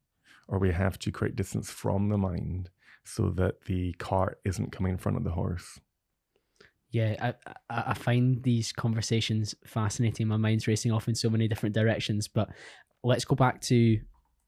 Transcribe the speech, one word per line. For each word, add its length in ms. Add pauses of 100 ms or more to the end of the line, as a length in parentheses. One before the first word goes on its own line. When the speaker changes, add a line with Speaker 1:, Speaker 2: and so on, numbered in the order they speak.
(480)
Speaker 1:
or 100
we 140
have 260
to 120
create 260
distance 340
from 400
the 80
mind 500 (360)
so 260
that 340
the 300
cart 500
isn't 280
coming 200
in 60
front 180
of 80
the 60
horse. 500 (1080)
Speaker 2:
Yeah, 240 (320)
I, 40 (240)
I, 160
I 40
find 480
these 300
conversations 840 (100)
fascinating. 640
My 120
mind's 280
racing 240
off 160
in 80
so 160
many 160
different 280
directions, 540
but 200 (560)
let's 200
go 120
back 260
to 360 (500)